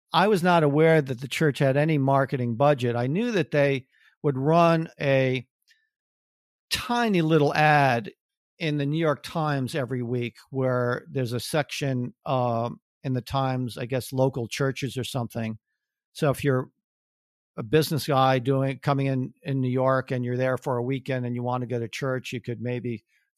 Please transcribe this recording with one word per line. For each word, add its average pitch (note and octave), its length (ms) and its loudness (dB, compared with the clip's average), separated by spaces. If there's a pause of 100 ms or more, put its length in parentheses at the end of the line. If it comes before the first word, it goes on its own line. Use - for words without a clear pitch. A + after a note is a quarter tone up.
(120)
I F3 140 4
was G3+ 160 2
not F3 220 6
aware D#3 360 6
that C3 200 -4
the C#3 80 -8
church D3+ 320 0
had C3+ 160 4
any D#3 200 2
marketing C3+ 600 0
budget. B2 400 2
I A#2+ 100 -2
knew G3+ 240 -2
that F3+ 220 -2
they C#3 340 0 (380)
would C#3+ 120 0
run E3 520 4 (120)
a C3 460 2 (1200)
tiny A3+ 540 0
little D3+ 320 4
ad C#3 560 4 (480)
in D3+ 200 -2
the C#3+ 80 -2
New D3+ 120 -2
York D#3 240 0
Times D3 540 -2
every B2+ 260 -4
week A#2+ 320 -4 (160)
where B2+ 580 -2
there's B2+ 260 -4
a B2 40 -2
section, C3 760 -4 (120)
um, A#2+ 540 -2 (240)
in C3+ 80 -4
the B2+ 80 -2
Times, C3 580 -4
I C3 80 -8
guess, B2+ 260 -6
local C3 360 0
churches C3+ 480 -4
or B2 80 -4
something. A2+ 540 -6 (560)
So D3+ 160 0
if - 120 -4
you're C3 260 0 (880)
a - 80 -8
business D3 420 0
guy C3 320 4
doing, C3+ 400 0
coming C#3 280 0
in, C3 360 -4
in C3+ 180 -4
New B2+ 100 0
York C3 420 0
and B2 120 -4
you're B2 120 -4
there B2+ 200 0
for C3 200 -4
a A#2+ 60 -2
weekend C3 440 -4
and A#2+ 80 -4
you A#2+ 80 -6
want B2 200 -4
to A#2+ 40 -8
go A#2+ 120 -4
to A#2 100 -6
church, B2+ 440 -6
you B2 80 -6
could A2+ 200 -8
maybe A#2+ 440 -6 (340)